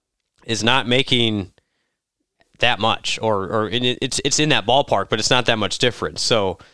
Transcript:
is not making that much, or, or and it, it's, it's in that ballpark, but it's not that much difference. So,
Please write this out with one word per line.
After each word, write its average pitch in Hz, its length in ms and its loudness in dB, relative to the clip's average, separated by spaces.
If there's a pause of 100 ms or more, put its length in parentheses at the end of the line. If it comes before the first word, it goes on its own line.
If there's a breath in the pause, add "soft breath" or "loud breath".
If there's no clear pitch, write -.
(460)
is 107 160 -4
not 120 240 2
making 117 640 0 (1080)
that 117 180 2
much, 110 440 -2
or, 104 260 0
or 107 180 -2
and 117 180 -4
it, 123 160 -2
it's, 127 240 -4
it's 147 140 0
in 151 120 2
that 113 160 2
ballpark, 120 420 2
but 113 100 -2
it's 107 120 -4
not 127 160 4
that 117 120 0
much 101 200 -2
difference. - 440 -2
So, 101 360 0 (160 soft breath)